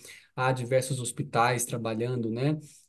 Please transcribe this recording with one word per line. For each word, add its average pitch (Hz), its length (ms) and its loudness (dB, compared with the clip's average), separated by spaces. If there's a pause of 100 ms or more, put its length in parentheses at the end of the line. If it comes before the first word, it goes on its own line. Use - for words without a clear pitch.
(360)
Há 127 160 2
diversos 127 480 0
hospitais 120 680 0
trabalhando, 113 640 -2
né, 143 280 0 (300)